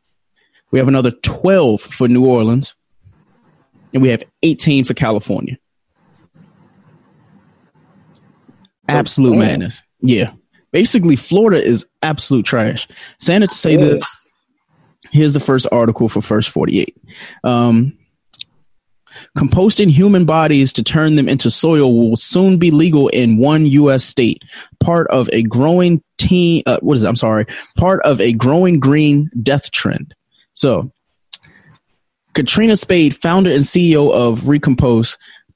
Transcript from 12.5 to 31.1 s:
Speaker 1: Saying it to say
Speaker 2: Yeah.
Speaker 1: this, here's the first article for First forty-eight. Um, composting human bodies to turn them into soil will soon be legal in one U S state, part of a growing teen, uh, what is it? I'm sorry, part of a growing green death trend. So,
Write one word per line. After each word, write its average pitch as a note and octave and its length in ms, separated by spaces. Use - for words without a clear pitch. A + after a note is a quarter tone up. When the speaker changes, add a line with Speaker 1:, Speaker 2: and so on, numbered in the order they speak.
Speaker 1:
Saying G3 240
it F#3+ 80
to - 40
say D#3 180
Speaker 2:
Yeah. D#3 120
Speaker 1:
this, - 400
here's D3 220
the C#3+ 60
first C3 320
article A2+ 380
for G#2 100
First G#2+ 300
forty-eight. - 480
Um, A#2+ 520
composting F#3 520
human F3+ 360
bodies D3+ 480
to A#2+ 100
turn D#3 320
them C3+ 140
into B2 200
soil C#3+ 480
will A#2 200
soon F#3 400
be E3+ 140
legal D3+ 380
in A#2 280
one D#3 280
U C#3+ 260
S C3 120
state, - 400
part E3+ 260
of B2+ 240
a A2+ 120
growing D#3+ 600
teen, E3+ 480
uh, B2 160
what D3 160
is A2 60
it? A2 40
I'm A#2 80
sorry, A2 300
part F#3 240
of C3+ 180
a A#2 140
growing D3+ 480
green D3 480
death C#3 300
trend. - 420
So, B2 360